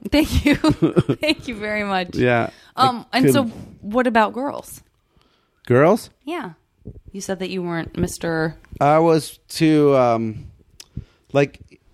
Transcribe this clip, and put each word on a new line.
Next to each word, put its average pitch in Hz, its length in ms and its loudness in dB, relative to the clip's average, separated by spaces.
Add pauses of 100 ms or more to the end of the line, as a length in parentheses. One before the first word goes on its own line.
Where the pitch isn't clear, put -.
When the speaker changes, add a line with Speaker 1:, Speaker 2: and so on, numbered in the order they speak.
Speaker 1:
Thank - 340 0
you. 294 120 2
Speaker 2:
<laughs> - 680 0
Speaker 1:
Thank - 260 -4
you 254 60 -10
very 214 300 -6
much. 185 320 -4
Speaker 2:
Yeah. 120 340 0 (260)
I 262 120 2
Speaker 1:
Um, 240 260 -4
and 262 180 4
so 277 120 4
Speaker 2:
couldn't - 400 -12
Speaker 1:
what 233 240 -2
about 214 260 2
girls? - 480 -10 (840)
Speaker 2:
Girls? 151 420 4 (140)
Speaker 1:
Yeah. 269 300 -10 (580)
You 196 100 -14
said 190 180 -6
that 185 100 -6
you 185 140 -6
weren't 170 340 -6
Mister 165 580 -2 (240)
Speaker 2:
I 147 200 4
was 160 480 2
too, 151 480 4
um, 113 520 0 (840)
like, 139 280 0 (320)